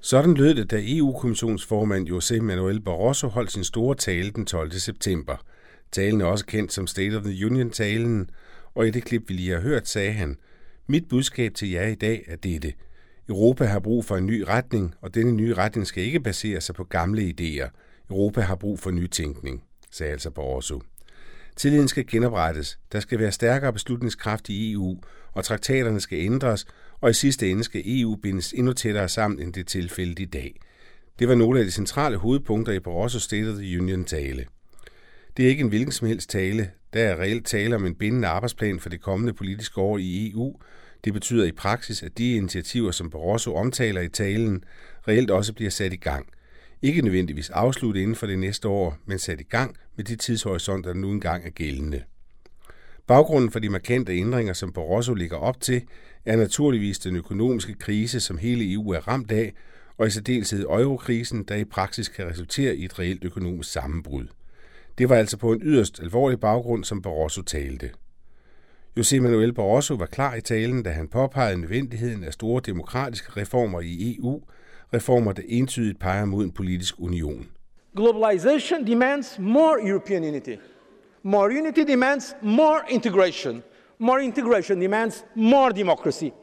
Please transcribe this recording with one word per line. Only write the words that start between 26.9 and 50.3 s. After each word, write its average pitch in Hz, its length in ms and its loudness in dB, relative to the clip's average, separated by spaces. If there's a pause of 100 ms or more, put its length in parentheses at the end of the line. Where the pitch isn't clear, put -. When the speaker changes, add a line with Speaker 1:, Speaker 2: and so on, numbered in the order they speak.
Speaker 1:
og 117 100 6
i 117 40 4
sidste 131 360 2
ende 104 140 0
skal 101 200 -8
E 120 220 0
U 107 100 -2
bindes 95 360 -4
endnu 127 200 2
tættere 104 360 0
sammen, 104 320 0
end 85 120 -8
det 95 80 -8
er 87 40 -8
tilfældet 87 540 -4
i 95 60 -4
dag. 71 360 -10 (580)
Det 120 100 4
var 127 60 8
nogle 120 240 6
af 113 60 6
de 92 60 0
centrale 110 460 0
hovedpunkter 113 560 0
i 95 80 0
Barrosos 101 420 -2
State 110 260 -2
of 107 80 -4
the 92 240 -4
Union-tale. 80 640 -2 (920)
Det 127 80 4
er 127 40 8
ikke 139 120 4
en 127 80 2
hvilken 120 240 0
som 117 160 -2
helst - 220 -4
tale. 98 400 0 (220)
Der 110 100 2
er 90 180 2
reelt 104 260 -2
tale 113 300 0
om 98 100 0
en 87 80 -2
bindende 107 340 0
arbejdsplan 101 520 -2
for - 80 -12
det 85 120 -10
kommende 101 320 -2
politiske 98 480 -6
år 101 180 2
i 92 280 -2
E 104 80 -6
U. 123 180 -4 (520)
Det 107 80 0
betyder 107 320 2
i 82 80 2
praksis, 104 500 -4
at 80 160 -12
de 120 140 2
initiativer, 98 580 -2
som 85 200 -4
Barroso 87 440 -2
omtaler 107 460 0
i 87 80 -4
talen, 101 560 -2 (440)
reelt 110 220 4
også 101 220 2
bliver 107 180 -4
sat 95 220 -2
i 92 40 -8
gang. 69 300 -4 (560)
Ikke 147 200 4
nødvendigvis 87 480 0
afsluttet 113 500 2
inden 110 160 0
for 113 100 -6
det 98 120 -2
næste 98 300 -2
år, 95 380 0
men 95 120 -4
sat 82 220 -6
i 71 40 -12
gang 127 320 -2 (200)
med 107 80 -8
de 117 120 -6
tidshorisonter, 95 760 -4